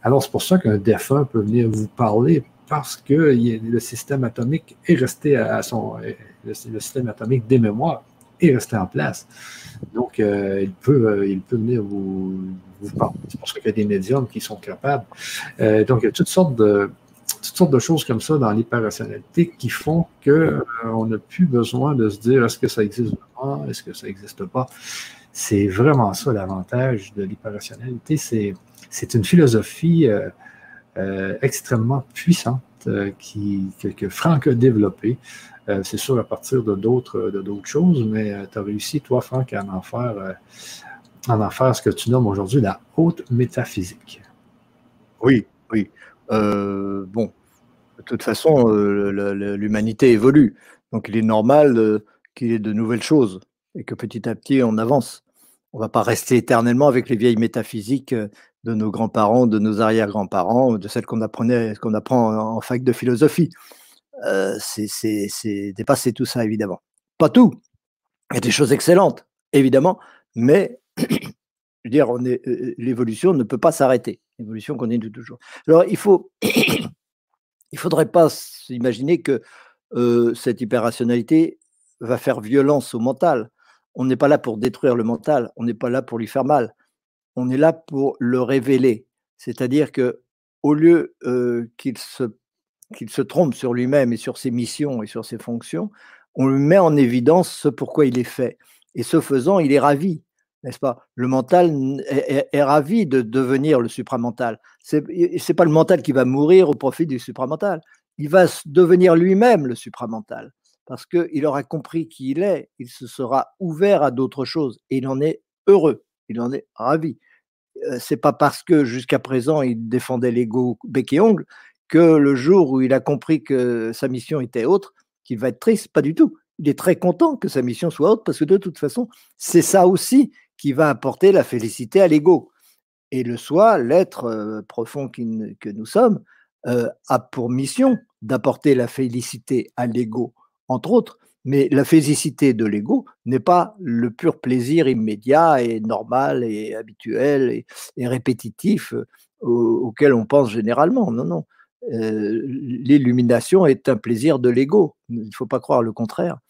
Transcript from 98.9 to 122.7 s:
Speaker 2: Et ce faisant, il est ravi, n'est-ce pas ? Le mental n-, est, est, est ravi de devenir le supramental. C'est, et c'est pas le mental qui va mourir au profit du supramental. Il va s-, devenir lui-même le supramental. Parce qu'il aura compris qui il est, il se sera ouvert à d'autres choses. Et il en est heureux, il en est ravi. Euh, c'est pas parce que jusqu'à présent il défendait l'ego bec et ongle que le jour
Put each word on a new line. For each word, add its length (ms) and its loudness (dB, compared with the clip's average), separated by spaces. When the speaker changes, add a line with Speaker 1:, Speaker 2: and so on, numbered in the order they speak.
Speaker 2:
Et 80 -6
ce 180 0
faisant, 380 0
il 120 2
est 80 4
ravi, 440 0
n'est-ce 160 -14
pas ? 360 -6
Le 120 -2
mental 400 4
n-, 400 -2
est, 260 -2
est, 180 0
est 120 2
ravi 420 2
de 160 2
devenir 580 0
le 80 -2
supramental. 720 -6
C'est, 260 -2
et 300 -2
c'est 140 -4
pas 120 4
le 60 2
mental 300 2
qui 100 -6
va 140 2
mourir 440 4
au 60 0
profit 320 -4
du 120 -6
supramental. 640 -6
Il 120 -8
va 140 6
s-, 220 0
devenir 500 6
lui-même 520 4
le 80 -6
supramental. 760 -12
Parce 200 -16
qu'il 400 -4
aura 180 -2
compris 460 -8
qui 220 -10
il 120 -2
est, 340 -4
il 120 -16
se 180 -18
sera 520 -4
ouvert 440 2
à 80 2
d'autres 320 -4
choses. 360 -6
Et 80 -4
il 100 -6
en 140 -4
est 200 -4
heureux, 360 6
il 140 -6
en 100 -4
est 240 -8
ravi. 420 -2
Euh, 120 -6
c'est 180 -4
pas 160 0
parce 300 -2
que 200 4
jusqu'à 360 -2
présent 420 -2
il 260 -4
défendait 440 -2
l'ego 520 -2
bec 300 -4
et 80 4
ongle 240 2
que 300 6
le 180 4
jour 360 4